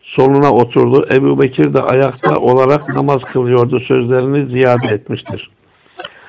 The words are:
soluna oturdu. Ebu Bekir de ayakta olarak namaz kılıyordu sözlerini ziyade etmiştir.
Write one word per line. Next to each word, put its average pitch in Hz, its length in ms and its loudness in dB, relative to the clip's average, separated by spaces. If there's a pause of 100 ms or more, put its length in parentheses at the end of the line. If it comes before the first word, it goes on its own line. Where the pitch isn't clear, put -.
soluna 139 500 2
oturdu. 123 640 2
Ebu 139 280 2
Bekir 143 320 0
de 135 80 0
ayakta 135 560 -2
olarak 131 520 2
namaz 139 320 -2 (120)
kılıyordu 123 460 0
sözlerini 131 720 -2
ziyade 123 360 0
etmiştir. - 640 -8 (800)